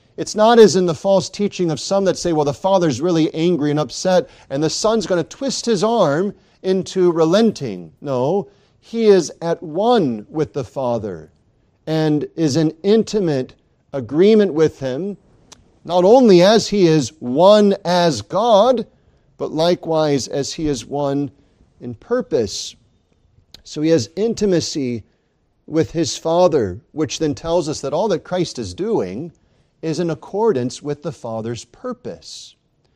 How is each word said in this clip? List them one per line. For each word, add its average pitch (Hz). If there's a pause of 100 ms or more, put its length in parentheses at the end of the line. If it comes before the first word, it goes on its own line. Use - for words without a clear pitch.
(160)
It's -
not 220
as 190
in 185
the 165
false 196
teaching 190
of 151
some 196
that 175
say, 175
"Well, 151
the 143
Father's 175
really 165
angry 160
and 147
upset, 175 (200)
and 143
the 156
Son's 220
gonna 175
twist -
his 208
arm 196 (280)
into 185
relenting." 160
No, 143 (320)
he 226
is 190 (100)
at 165
one 165
with 156
the 139
Father 107 (540)
and 156
is 156
in 156 (100)
intimate 196 (360)
agreement 165
with 156
him, 151 (680)
not 175
only 208
as 208
he 202
is 156 (100)
one 190
as 175
God, 220 (520)
but 143
likewise 156
as 135
he 160
is 127
one 143 (480)
in 123
purpose. 160 (880)
So -
he 156
has 160
intimacy 170 (640)
with 156
his 156
Father, 156 (100)
which 143
then 151
tells 165
us 143
that 135
all 190
that 165
Christ 180
is 98
doing 147 (500)
is 160
in 175
accordance 160
with 143
the 165
Father's 113
purpose, - (400)